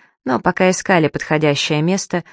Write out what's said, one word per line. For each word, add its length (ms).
но 160
пока 280
искали 380
подходящее 720
место, 520